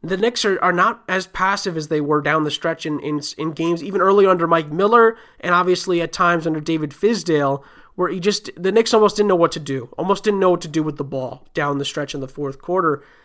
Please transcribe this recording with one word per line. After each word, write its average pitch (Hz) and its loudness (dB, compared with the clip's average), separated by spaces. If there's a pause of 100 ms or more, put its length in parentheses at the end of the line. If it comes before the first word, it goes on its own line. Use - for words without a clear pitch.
the 175 -6
Knicks 233 -2
are, 196 0
are 180 2
not 202 0
as 185 -2
passive 190 -2
as 151 -6
they 156 0
were 147 0
down 151 0
the 151 -2
stretch 165 -4
in, 151 -4
in, 147 -4 (160)
in 160 -6
games, 165 -2
even 196 -2
early 196 6
under 175 4
Mike 165 2
Miller, 226 4 (220)
and 175 -2
obviously 180 0
at 165 -4
times 170 0
under 156 -2
David 151 -4
Fizdale, 156 0 (320)
where 180 -2
he 175 -4
just, 196 -2
the 185 -2
Knicks 226 4
almost 208 4
didn't 208 2
know 190 4
what 170 4
to 165 -8
do, 135 -8
almost 190 -2
didn't 202 2
know 185 4
what 175 2
to 165 -12
do 156 -2
with 151 -4
the 147 -6
ball 131 -10
down 143 -2
the 139 -4
stretch 143 -6
in 139 -8
the 131 -10
fourth 135 -10
quarter. 165 0 (200)